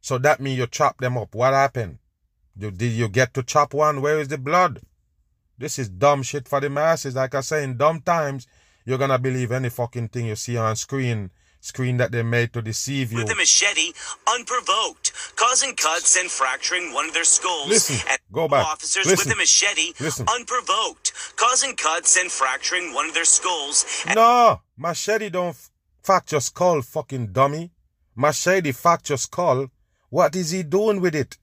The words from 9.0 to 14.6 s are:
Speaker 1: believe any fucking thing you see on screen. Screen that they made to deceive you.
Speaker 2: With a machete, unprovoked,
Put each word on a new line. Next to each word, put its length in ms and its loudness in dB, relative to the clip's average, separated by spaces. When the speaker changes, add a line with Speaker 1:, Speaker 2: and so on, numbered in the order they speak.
Speaker 1:
believe 340 0
any 160 -2
fucking 400 -4
thing 180 -4
you 100 -4
see 200 -6
on 200 0
screen. 540 -4
Screen 360 -2
that 160 0
they 100 0
made 300 0
to 100 -6
deceive 480 -4
you. 80 -4
Speaker 2:
With 140 -2
a 20 0
machete, 580 2
unprovoked, 800 -2